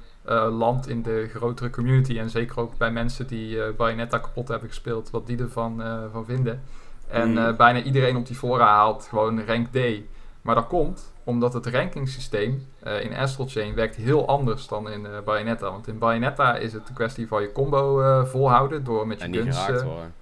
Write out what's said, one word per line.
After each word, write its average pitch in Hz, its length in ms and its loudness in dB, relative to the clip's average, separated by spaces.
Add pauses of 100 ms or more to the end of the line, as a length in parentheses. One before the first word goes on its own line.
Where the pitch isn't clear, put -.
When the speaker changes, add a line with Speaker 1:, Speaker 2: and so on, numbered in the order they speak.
(260)
Speaker 1:
eh, 113 220 2 (100)
landt 123 300 0
in 117 160 -4
de 110 320 -2
grotere 120 340 -4
community. 131 500 4
En 110 100 -4
zeker 117 300 -2
ook 117 180 -4
bij 113 140 2
mensen 117 360 -2
die, 110 360 -4
eh, 110 140 -2
Bayonetta 117 400 0
kapot - 300 -4
hebben 113 220 -4
gespeeld, 113 400 -6
wat 110 180 -6
die 120 120 -2
ervan, 113 420 -4
eh, 113 300 -6
van 113 140 -8
vinden. 123 380 -2 (460)
En, 117 200 2
Speaker 2:
Mm. 113 80 4
Speaker 1:
eh, 113 180 2
bijna 123 260 8
iedereen 131 340 2
op 120 120 -2
die 123 80 -8
fora 123 300 4
haalt 107 440 6
gewoon 110 360 0
rank 117 220 2
D. 127 100 -2 (640)
Maar 113 140 2
dat 143 120 2
komt 156 440 0 (140)
omdat 120 280 0
het 117 120 -4
rankingsysteem, 131 1040 -2 (120)
eh, 104 240 -4
in 107 120 -8
Astral 135 320 -4
Chain 107 280 -4
werkt 113 200 0
heel 131 320 2
anders 135 400 0
dan 107 240 -6
in, 104 140 -10
eh, 101 60 -10 (140)
Bayonetta. 107 460 -2
Want 98 160 -10
in 110 100 -8
Bayonetta 120 600 2
is 113 160 -6
het 107 160 -10
een 127 60 -12
kwestie 113 320 -4
van 110 140 0
je 104 100 -4
combo, 139 500 2
eh, 135 240 6
volhouden 135 580 2
door 113 240 0
met 110 120 -6
je 90 60 -10
Speaker 2:
En 87 60 -6
niet 90 100 0
Speaker 1:
guns, 131 160 0
Speaker 2:
geraakt 98 240 0
Speaker 1:
eh, - 60 -4
Speaker 2:
worden. 82 340 -8